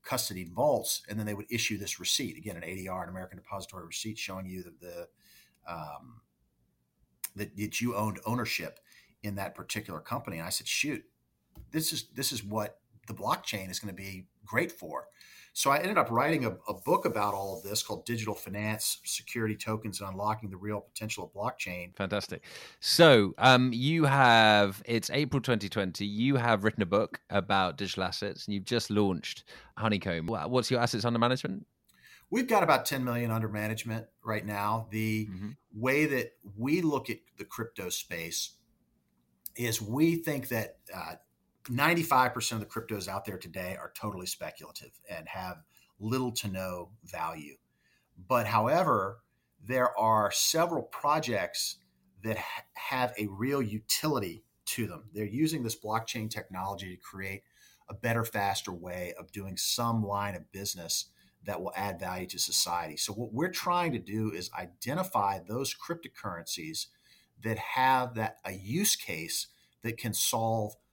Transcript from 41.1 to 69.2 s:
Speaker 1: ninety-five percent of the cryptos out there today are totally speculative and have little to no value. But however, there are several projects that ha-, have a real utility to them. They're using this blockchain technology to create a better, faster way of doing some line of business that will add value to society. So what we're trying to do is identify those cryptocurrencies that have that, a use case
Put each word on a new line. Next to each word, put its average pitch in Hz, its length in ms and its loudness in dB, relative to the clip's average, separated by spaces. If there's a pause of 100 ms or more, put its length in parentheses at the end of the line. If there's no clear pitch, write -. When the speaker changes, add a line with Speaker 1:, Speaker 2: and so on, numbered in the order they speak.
Speaker 1:
ninety-five 139 640 4
percent 113 300 -2
of 104 60 -10
the - 40 -20
cryptos 101 360 -4
out 98 160 -4
there 95 120 -6
today 90 400 -8
are - 200 -12
totally 95 300 -6
speculative - 640 -10 (180)
and 80 160 -10
have 92 300 -8 (420)
little 123 320 -2
to 117 160 -6
no 92 460 -6 (120)
value. 80 520 -6 (720)
But 120 180 4
however, 113 720 4 (420)
there 123 380 2
are 107 320 4
several 160 540 2
projects 147 920 -2 (440)
that 110 160 -2
ha-, - 240 -8 (120)
have - 440 -2
a 107 80 0
real 120 340 0
utility 107 840 -2 (220)
to 113 200 -2
them. 87 260 -10
They're 107 120 -4
using 139 400 0
this 113 100 -2
blockchain 110 560 -4
technology 95 640 -6
to 90 80 -18
create 98 400 -8 (460)
a - 60 -12
better, 117 280 2
faster 98 500 0
way 90 460 -6
of 98 140 -16
doing 95 240 -8
some 117 480 2
line 101 320 -2
of - 160 -14
business 90 540 -4 (400)
that 101 140 -2
will 92 140 -6
add 98 240 -4
value 92 280 -6
to 90 120 -8
society. 85 580 -2
So - 160 -4
what 110 200 -8
we're 156 180 0
trying 175 400 0
to 120 80 -2
do 110 340 -2
is 90 240 -8
identify 101 840 -2
those 117 340 -4
cryptocurrencies - 1120 -8 (560)
that 113 160 0
have 127 560 2
that, 110 300 -4
a 92 80 -6
use 113 420 0
case - 540 -4 (340)